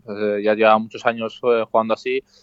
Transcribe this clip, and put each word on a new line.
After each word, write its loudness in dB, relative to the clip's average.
pues, -12
eh, -2
ya 2
lleva 4
muchos -8
años, -4
eh, 2
jugando 0
así. -4